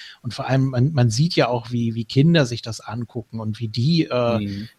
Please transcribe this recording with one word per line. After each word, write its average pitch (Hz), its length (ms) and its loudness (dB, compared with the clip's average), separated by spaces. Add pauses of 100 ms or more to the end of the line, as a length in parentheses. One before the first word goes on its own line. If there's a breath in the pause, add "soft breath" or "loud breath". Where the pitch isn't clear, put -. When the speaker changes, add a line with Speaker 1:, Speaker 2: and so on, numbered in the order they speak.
(200 loud breath)
Speaker 1:
Und 117 140 -10
vor - 120 -8
allem, 135 200 2
man, 131 260 2
man 123 160 4
sieht 139 280 0
ja 135 120 4
auch, 120 220 -4
wie, 117 240 -2
wie 117 100 -4
Kinder 151 400 4
sich 117 160 -4
das 113 200 -10
angucken 113 600 -10
und 107 200 -6
wie 113 80 -4
die, 151 360 2
äh, 120 340 0
Speaker 2:
Mhm. 101 300 -6 (100)